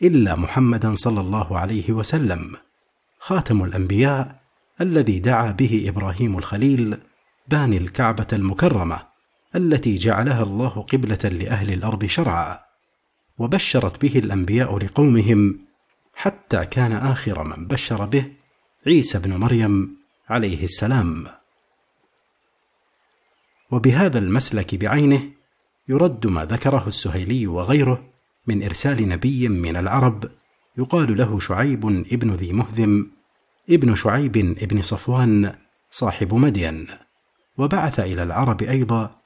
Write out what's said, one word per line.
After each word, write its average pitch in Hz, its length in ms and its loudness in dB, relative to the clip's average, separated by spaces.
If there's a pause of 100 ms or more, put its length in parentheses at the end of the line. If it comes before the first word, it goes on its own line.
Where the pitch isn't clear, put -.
إلا 123 340 4
محمدا 110 580 2
صلى 107 260 0
الله 95 380 -4
عليه 101 340 -2
وسلم، 104 640 -2 (640)
خاتم 117 460 0
الأنبياء 98 760 0 (400)
الذي 147 380 2
دعا 113 340 0
به 110 360 0
إبراهيم 95 500 -2
الخليل 110 600 0 (500)
باني 135 280 2
الكعبة 107 560 -2
المكرمة 95 840 0 (420)
التي 139 400 2
جعلها 113 460 2
الله 107 500 -4
قبلة 120 320 0
لأهل 101 480 -2
الأرض 104 320 -4
شرعا، 92 560 -2 (800)
وبشرت 120 640 -2
به 139 160 2
الأنبياء 101 600 0
لقومهم، 104 800 4 (560)
حتى 107 520 -4
كان 123 260 0
آخر 107 520 -2
من 78 220 -8
بشر 110 380 -4
به 131 280 -2 (540)
عيسى 143 320 4
بن 92 180 -2
مريم 104 600 2 (320)
عليه 98 360 -2
السلام. 90 640 0 (2500)
وبهذا 127 480 4
المسلك 104 560 -2
بعينه 139 560 2 (580)
يرد 131 380 0
ما 85 180 0
ذكره 117 420 -2
السهيلي 98 600 -4
وغيره 123 580 0 (420)
من 104 160 0
إرسال 110 460 -2
نبي 123 400 0
من 87 280 -2
العرب 107 540 0 (480)
يقال 131 380 0
له 107 220 0
شعيب 113 480 -2
ابن 107 480 0
ذي 87 180 -6
مهذم 107 580 0 (600)
ابن 135 240 6
شعيب 113 420 0
ابن 98 460 0
صفوان 104 720 2 (360)
صاحب 101 440 -2
مدين، 87 520 0 (720)
وبعث 151 420 -2
إلى 92 220 -4
العرب 87 400 -2
أيضا 117 640 -2